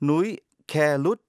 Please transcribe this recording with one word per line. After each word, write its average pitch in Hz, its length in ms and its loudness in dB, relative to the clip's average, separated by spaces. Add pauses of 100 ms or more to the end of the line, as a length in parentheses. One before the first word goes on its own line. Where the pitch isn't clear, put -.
Núi 165 400 0 (280)
Kelut 151 600 0